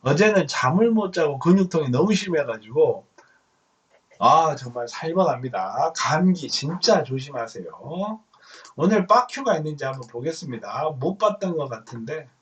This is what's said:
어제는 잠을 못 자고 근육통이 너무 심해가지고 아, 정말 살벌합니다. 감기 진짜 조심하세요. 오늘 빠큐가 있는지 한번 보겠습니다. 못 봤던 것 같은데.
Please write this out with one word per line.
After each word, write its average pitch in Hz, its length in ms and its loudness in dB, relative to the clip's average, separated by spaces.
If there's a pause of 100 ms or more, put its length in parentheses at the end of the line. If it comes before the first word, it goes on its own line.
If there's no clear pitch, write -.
어제는 175 460 4
잠을 190 440 2
못 202 220 0
자고 147 260 0
근육통이 170 520 4
너무 170 220 2
심해가지고 135 920 0 (1120)
아, 147 380 4
정말 120 320 -8
살벌합니다. 139 1040 -2
감기 165 540 0
진짜 170 540 0
조심하세요. 131 1160 -8 (560)
오늘 185 320 2
빠큐가 240 500 2
있는지 151 280 -6
한번 135 240 -8
보겠습니다. 131 800 -8 (100)
못 180 180 -4
봤던 202 380 0
것 143 140 -4
같은데. 120 580 -12 (140)